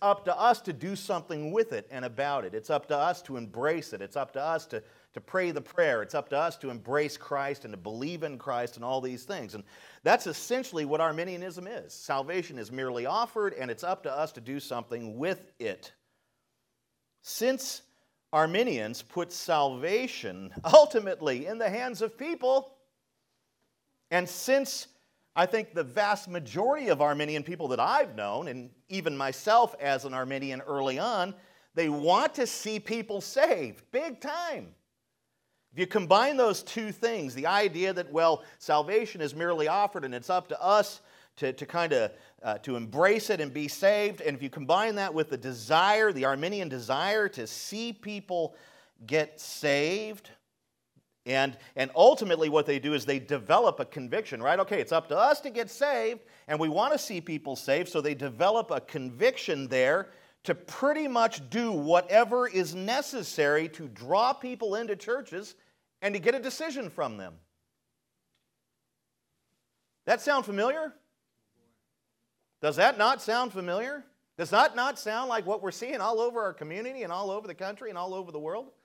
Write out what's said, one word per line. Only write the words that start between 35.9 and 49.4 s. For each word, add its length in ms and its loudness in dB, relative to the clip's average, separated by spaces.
those 260 4
two 300 -8
things, 420 -4
the 120 -4
idea 440 2
that, 200 -4
well, 320 4
salvation 600 0
is 160 -4
merely 320 0
offered 380 0
and 100 -6
it's 140 -6
up 180 0
to 140 -6
us 400 4
to, 160 -2
to 140 -10
kinda, 480 2
uh, 160 -2
to 180 -6
embrace 520 2
it 120 0
and 120 -6
be 140 -4
saved, 540 2
and 160 -2
if 40 -14
you 80 -6
combine 460 2
that 180 -2
with 160 0
the 60 -4
desire, 800 4
the 100 -2
Arminian 460 0
desire 580 0
to 180 -8
see 460 -8
people 640 -6
get 320 0
saved, 920 -2